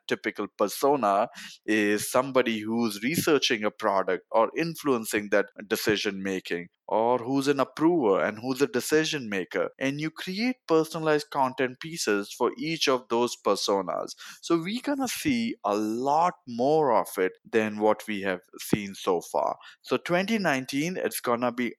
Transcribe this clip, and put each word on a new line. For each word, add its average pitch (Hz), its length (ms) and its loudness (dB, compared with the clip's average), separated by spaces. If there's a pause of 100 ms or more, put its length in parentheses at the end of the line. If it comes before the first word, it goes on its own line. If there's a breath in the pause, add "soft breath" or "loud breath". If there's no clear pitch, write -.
typical 107 380 -4 (120)
persona 110 720 2 (360 loud breath)
is 104 460 2
somebody 127 500 2
who's 110 420 -2
researching 135 640 2
a 104 60 0
product 95 600 0
or 110 260 4
influencing 123 760 -2
that 101 160 2 (220)
decision 104 540 0
making, 92 460 -4 (180)
or 117 320 0
who's 135 300 -2
an 139 120 2
approver 131 640 4
and 107 160 0
who's 127 240 -4
a 139 40 4
decision 143 640 0
maker. 95 400 -2 (100)
And 139 220 -4
you 156 140 -4
create 220 420 -4 (120)
personalized 156 640 2
content 127 500 -2
pieces 107 520 -2
for - 240 0
each 151 320 -4
of 127 200 0
those 117 360 0
personas. 95 720 0 (280 loud breath)
So 170 160 2
we're 196 240 -4
gonna 269 260 -2
see 117 560 -2
a 101 100 2
lot 131 600 0 (120)
more 131 460 2
of 101 240 4
it 92 160 2 (180)
than 107 280 0
what 107 280 2
we 104 140 -4
have 95 200 -2 (180)
seen 101 360 -6
so 90 260 0
far. - 360 -2 (260 loud breath)
So - 140 -2
twenty 196 420 0
nineteen, 147 580 -2
it's - 240 -4
gonna 123 300 0
be 120 280 -4